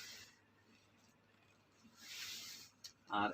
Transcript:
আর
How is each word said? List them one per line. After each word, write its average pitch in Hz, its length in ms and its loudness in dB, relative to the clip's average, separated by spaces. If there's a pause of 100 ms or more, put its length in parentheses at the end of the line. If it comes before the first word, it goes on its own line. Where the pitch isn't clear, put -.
(3250)
আর 104 140 10